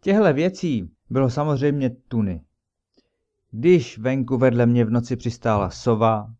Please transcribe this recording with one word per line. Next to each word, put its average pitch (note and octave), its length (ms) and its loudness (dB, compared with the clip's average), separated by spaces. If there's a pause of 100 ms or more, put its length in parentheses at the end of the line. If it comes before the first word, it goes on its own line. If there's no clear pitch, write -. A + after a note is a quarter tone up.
Těchhle G3 320 4
věcí D3 580 -2 (200)
bylo C3 200 2
samozřejmě C#3+ 600 -2
tuny. G2+ 540 -6 (1040)
Když C#3+ 480 2
venku C3 380 -2
vedle A#2+ 300 4
mě A#2+ 180 4
v G#2+ 60 -4
noci A#2+ 260 -2
přistála G#2+ 540 -2
sova A2 680 -2